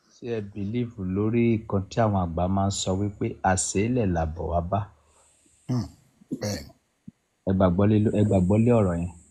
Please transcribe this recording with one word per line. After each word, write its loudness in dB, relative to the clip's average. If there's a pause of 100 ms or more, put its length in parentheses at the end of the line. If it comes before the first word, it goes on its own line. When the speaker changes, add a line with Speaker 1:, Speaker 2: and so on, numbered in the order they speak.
(100)
Speaker 1:
Ṣé -16
ẹ -4
believe -6 (100)
lórí 2
nǹkan 0
tí -16
àwọn 2
àgbà -2
máa 0
ń -2
sọ -4
wípé -4 (140)
"àṣélẹ̀ 0
làbọ̀ -2
wá -2
bá"? -2 (880)
Speaker 2:
Hmm, -2 (420)
bẹ́ẹ̀ -8
ni. -18 (760)
Speaker 1:
Ẹ 0
gbàgbọ́ 2
lé 4
ló-, 2
ẹ 4
gbàgbọ́ 4
lé 4
ọ̀rọ̀ 2
yẹn? -4 (180)